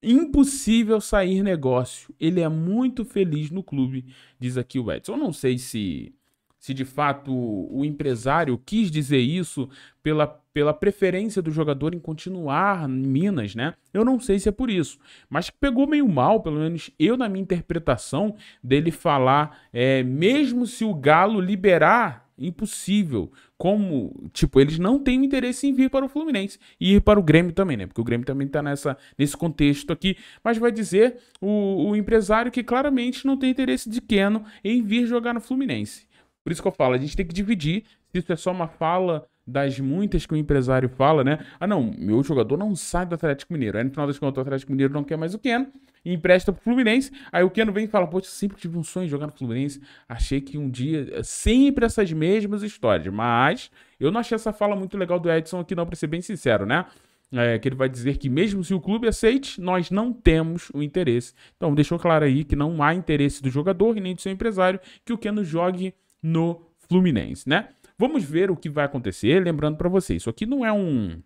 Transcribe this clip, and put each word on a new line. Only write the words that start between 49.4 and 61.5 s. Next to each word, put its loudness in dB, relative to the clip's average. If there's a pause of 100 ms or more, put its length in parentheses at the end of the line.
Achei -2
que -10
um -4
dia", -4
sempre 4
essas 0
mesmas 0
histórias. -2
Mas 0 (300)
eu 2
não -2
achei -4
essa -4
fala 0
muito -8
legal -2
do -2
Edson -2
aqui, -6
não, -2
pra -8
ser -6
bem -4
sincero, 0
né? 0 (480)
É, 2
que -2
ele -4
vai 0
dizer -4
que -4
mesmo 0
se -2
o -2
clube -2
aceite, 0
nós -2
não -2
temos 4
o -2
interesse. 0 (220)